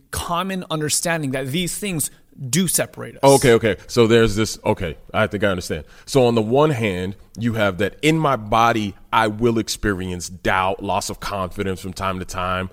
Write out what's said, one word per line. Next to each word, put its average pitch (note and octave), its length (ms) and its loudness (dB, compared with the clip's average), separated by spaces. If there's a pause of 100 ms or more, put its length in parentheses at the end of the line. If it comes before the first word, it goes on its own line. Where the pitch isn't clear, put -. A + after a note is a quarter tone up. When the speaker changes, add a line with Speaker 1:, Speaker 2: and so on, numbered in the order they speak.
(120)
Speaker 1:
common F3+ 580 -6
understanding D#3 600 -2
that C3+ 160 -4
these E3 280 -2
things F3+ 360 -4 (380)
do D#3+ 200 0
separate A#2+ 480 -6
us. - 60 -6
Speaker 2:
Okay, C3+ 280 8
okay. A2 240 4 (120)
So A#2 200 4
there's A2+ 300 4
this, G#2+ 260 -2
okay, G2 320 -2 (180)
I G#2 140 2
think F#2+ 160 -4
I G#2 40 2
understand. F2+ 360 -4 (220)
So C3 200 4
on A#2+ 100 2
the A#2 60 4
one C3 280 4
hand, G2+ 480 -2 (200)
you A2+ 180 -2
have G2 240 0
that G2 220 -2
in D#3 160 4
my D3 200 0
body, A2 580 0 (160)
I A2+ 160 2
will A2+ 320 0
experience F#2 680 -4
doubt, F#2+ 520 -2
loss G2 280 -4
of G2+ 100 -10
confidence F#2+ 600 -6
from F#2+ 100 -10
time F#2+ 280 -6
to F2+ 40 -8
time, F#2 500 -6